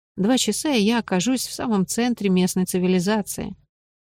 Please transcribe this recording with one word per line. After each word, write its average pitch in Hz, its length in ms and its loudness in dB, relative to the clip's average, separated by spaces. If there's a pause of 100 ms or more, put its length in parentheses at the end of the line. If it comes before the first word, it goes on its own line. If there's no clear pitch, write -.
(160)
Два 214 220 2
часа, 240 360 0
и 226 80 4
я 226 180 2
окажусь 214 460 -2
в - 80 -10
самом 208 320 0
центре 233 440 -2
местной 185 360 2
цивилизации. 185 920 -2 (460)